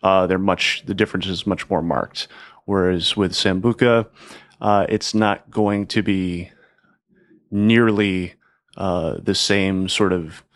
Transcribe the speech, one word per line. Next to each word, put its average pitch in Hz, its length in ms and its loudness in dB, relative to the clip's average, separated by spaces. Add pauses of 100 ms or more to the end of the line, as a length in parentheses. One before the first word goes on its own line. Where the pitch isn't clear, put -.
Uh, 95 240 4
they're 92 120 2
much, 95 460 -2
the - 80 -6
difference 95 340 -2
is 92 200 -6
much 92 240 -4
more 87 100 0
marked. 73 480 -4 (380)
Whereas 90 500 0
with 95 160 0
Sambuca, 113 760 2 (540)
uh, 101 300 2
it's - 240 -2
not 107 360 0
going 101 360 0
to 110 160 -2
be 90 480 -2 (1000)
nearly, 104 840 2 (420)
uh, 87 460 -2
the 98 120 0
same 95 540 0
sort 95 240 0
of 80 320 -6 (120)